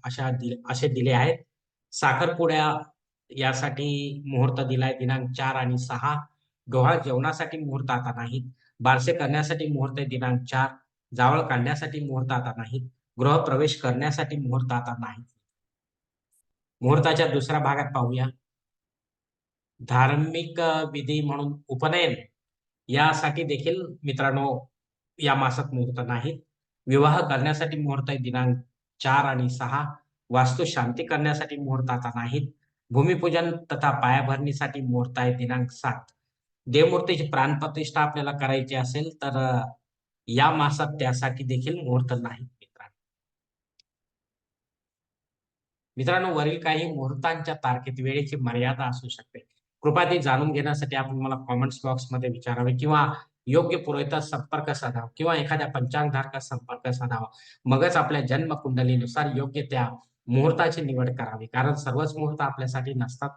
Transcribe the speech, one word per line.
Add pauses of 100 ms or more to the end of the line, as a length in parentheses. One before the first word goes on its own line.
अशा
दि-,
असे
दिले
आहेत. (540)
साखरपुड्या (520)
यासाठी
मुहूर्त
दिलाय
दिनांक
चार
आणि
सहा. (460)
डोहाळ
जेवणासाठी
मुहूर्त
आता
नाहीत. (300)
बारसे
करण्यासाठी
मुहूर्त
आहे
दिनांक
चार. (480)
जावळ
काढण्यासाठी
मुहूर्त
आता
नाहीत. (300)
गृहप्रवेश
करण्यासाठी
मुहूर्त
आता
नाही. (1600)
मुहूर्ताच्या
दुसऱ्या
भागात
पाहूया. (1600)
धार्मिक,
अ,
विधी
म्हणून
उपनयन (720)
यासाठी
देखील, (160)
मित्रांनो, (460)
या
मासात
मुहूर्त
नाहीत. (460)
विवाह
करण्यासाठी
मुहूर्त
आहे
दिनांक (460)
चार
आणि
सहा. (360)
वास्तुशांती
करण्यासाठी
मुहूर्त
आता
नाहीत. (400)
भूमिपूजन
तथा
पायाभरणीसाठी
मुहूर्त
आहे
दिनांक
सात. (640)
देवमूर्तीची
प्राणप्रतिष्ठा
आपल्याला
करायची
असेल
तर,
अ, (580)
या
मासात
त्यासाठी
देखील
मुहूर्त
नाही,
मित्रांनो. (3000)
मित्रांनो,
वरील
काही
मुहूर्तांच्या
तारखेत
वेळेची
मर्यादा
असू
शकते. (420)
कृपया
ते
जाणून
घेण्यासाठी
आपण
मला (120)
कमेंट्स
बॉक्समध्ये
विचारावे
किंवा (340)
योग्य
पुरोहितास
संपर्क
साधावा
किंवा
एखाद्या
पंचांगधारकास
संपर्क
साधावा. (340)
मगच
आपल्या
जन्मकुंडलीनुसार
योग्य
त्या (380)
मुहूर्ताची
निवड
करावी,
कारण
सर्वच
मुहूर्त
आपल्यासाठी
नसतात,